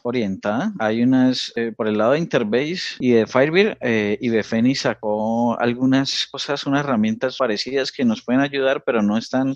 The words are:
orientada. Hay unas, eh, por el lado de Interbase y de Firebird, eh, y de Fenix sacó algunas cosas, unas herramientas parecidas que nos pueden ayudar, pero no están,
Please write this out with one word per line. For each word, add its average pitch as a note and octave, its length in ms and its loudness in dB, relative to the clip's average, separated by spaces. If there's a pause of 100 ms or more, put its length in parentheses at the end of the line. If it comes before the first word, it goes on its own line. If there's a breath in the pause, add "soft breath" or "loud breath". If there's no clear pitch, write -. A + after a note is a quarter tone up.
orientada. A#2+ 760 -2
Hay A2 240 0
unas, B2+ 520 2
eh, A#2 200 -2
por A2+ 120 -2
el G#2+ 100 0
lado A2 160 4
de D#3 60 2
Interbase C#3+ 800 -2
y B2 120 2
de A2 160 4
Firebird, D#3+ 540 2
eh, G#2+ 380 0
y B2 100 -2
de A2 140 2
Fenix A#2+ 380 0
sacó A2+ 800 -2
algunas C3 720 0
cosas, C#3 340 -6
unas C#3+ 180 0
herramientas A#2 540 0
parecidas B2+ 540 -2
que C3 140 -2
nos A2 180 0
pueden B2+ 180 0
ayudar, C#3 440 0
pero A#2 160 2
no G#2 160 2
están, C3 380 -2